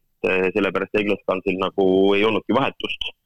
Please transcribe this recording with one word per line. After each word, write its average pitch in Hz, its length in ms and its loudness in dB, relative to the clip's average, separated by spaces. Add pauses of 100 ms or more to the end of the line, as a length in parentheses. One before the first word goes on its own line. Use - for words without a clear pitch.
(280)
äh, 92 260 0
sellepärast 95 480 -2
Igleskansil 95 560 -2
nagu 95 560 2
ei 101 100 2
olnudki 107 300 0
vahetust, - 560 -4 (160)